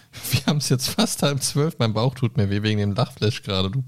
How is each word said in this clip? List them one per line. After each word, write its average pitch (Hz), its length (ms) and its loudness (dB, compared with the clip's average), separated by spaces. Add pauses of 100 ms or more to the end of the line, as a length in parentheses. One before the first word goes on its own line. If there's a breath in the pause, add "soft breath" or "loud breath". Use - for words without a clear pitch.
(320 loud breath)
<laughs> - 0 -
wir - 140 0
haben's 147 220 0
jetzt - 200 0
fast - 340 -2
halb 143 200 0
zwölf. 151 360 0
Mein 113 160 2
Bauch 117 220 0
tut - 200 -2
mir 101 140 2
weh 101 120 0
wegen 107 180 2
dem 101 140 2
Lachflash 107 480 0
gerade, 95 280 0
du 131 180 -2